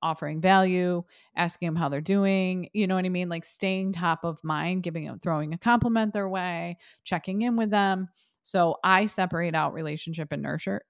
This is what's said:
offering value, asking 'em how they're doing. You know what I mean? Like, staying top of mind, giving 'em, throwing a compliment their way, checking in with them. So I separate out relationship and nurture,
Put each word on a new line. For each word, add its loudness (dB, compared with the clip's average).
offering -2
value, 4
asking -2
'em -2
how 0
they're -2
doing. 0
You 0
know 0
what 0
I 0
mean? -2
Like, -6
staying -2
top 0
of -4
mind, -2
giving -6
'em, -10
throwing -2
a -6
compliment 2
their -2
way, -4
checking -4
in 0
with 0
them. 2
So 2
I 6
separate -2
out 0
relationship -6
and -4
nurture, -4